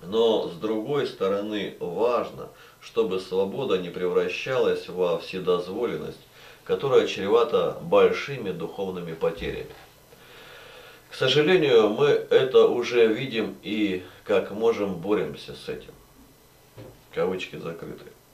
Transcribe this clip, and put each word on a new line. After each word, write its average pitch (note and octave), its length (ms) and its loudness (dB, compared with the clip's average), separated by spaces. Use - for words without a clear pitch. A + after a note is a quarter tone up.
Но, G#2+ 480 2
с F2 60 -10
другой A2 520 -2
стороны, G2+ 720 -4
важно, G#2+ 680 -2
чтобы F#2+ 400 -2
свобода F#2+ 560 -2
не F2 140 -4
превращалась F2+ 1000 0
во F2 300 0
вседозволенность, F#2 1080 -4
которая A#2+ 420 2
чревата G2 760 2
большими F#2 680 2
духовными E2+ 640 -8
потерями. - 600 -6
К - 60 -18
сожалению, C#3+ 760 6
мы C3 160 2
это B2 600 4
уже A#2 420 4
видим A2+ 540 -4
и, F#2+ 400 -2
как G2+ 280 0
можем, G2+ 420 0
боремся E2+ 600 -4
с - 140 -18
этим. - 240 -10
Кавычки F#2 440 -4
закрыты. - 500 -12